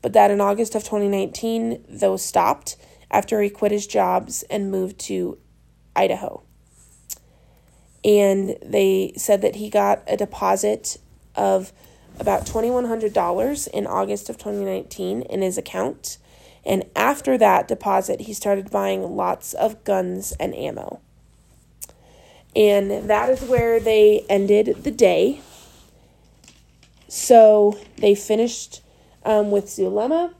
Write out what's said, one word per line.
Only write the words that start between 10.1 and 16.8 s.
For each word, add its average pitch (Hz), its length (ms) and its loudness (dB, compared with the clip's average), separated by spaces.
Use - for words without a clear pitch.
deposit 202 840 -2
of 190 360 0
about 196 280 -2
twenty-one 240 400 -2
hundred 220 260 -4
dollars 214 560 -2
in 202 180 -6
August 202 440 -6
of 226 80 -12
twenty 202 260 -8
nineteen 190 580 -8
in 196 200 -6
his 185 160 -2
account. - 600 -8
And 190 200 -2